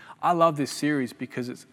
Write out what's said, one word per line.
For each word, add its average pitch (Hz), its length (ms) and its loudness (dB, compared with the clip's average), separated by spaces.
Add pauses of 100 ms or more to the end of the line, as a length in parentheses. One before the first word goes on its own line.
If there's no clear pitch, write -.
(200)
I - 120 2
love 165 260 4
this 139 140 -2
series 143 420 -2
because 123 340 -8
it's - 260 -14